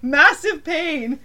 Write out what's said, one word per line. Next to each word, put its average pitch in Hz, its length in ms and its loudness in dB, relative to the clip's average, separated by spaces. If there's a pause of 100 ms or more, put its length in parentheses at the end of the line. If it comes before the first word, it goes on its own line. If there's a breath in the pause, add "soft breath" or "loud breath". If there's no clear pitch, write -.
massive 302 600 2
pain. 302 600 -4